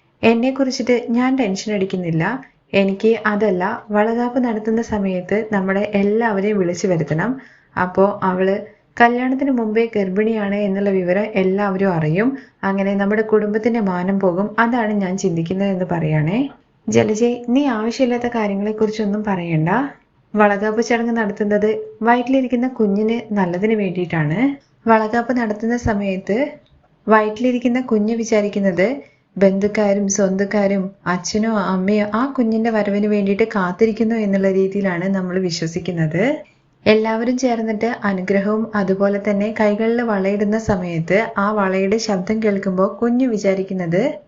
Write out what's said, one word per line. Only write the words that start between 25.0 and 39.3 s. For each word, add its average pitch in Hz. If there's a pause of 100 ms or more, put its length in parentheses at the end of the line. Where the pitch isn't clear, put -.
നടത്തുന്ന 226
സമയത്ത് 202 (720)
വയറ്റിലിരിക്കുന്ന 240
കുഞ്ഞ് 226
വിചാരിക്കുന്നത് 202 (500)
ബന്ധുക്കാരും 202
സ്വന്തക്കാരും 196 (140)
അച്ഛനോ 214
അമ്മയോ 190
ആ 226
കുഞ്ഞിന്റെ 226
വരവിന് 208
വേണ്ടിയിട്ട് 202
കാത്തിരിക്കുന്നു 220
എന്നുള്ള 196
രീതിയിലാണ് 190
നമ്മൾ 185
വിശ്വസിക്കുന്നത്. 165 (640)
എല്ലാവരും 220
ചേർന്നിട്ട് 226 (140)
അനുഗ്രഹവും 202
അതുപോലെ 196 (100)
തന്നെ 208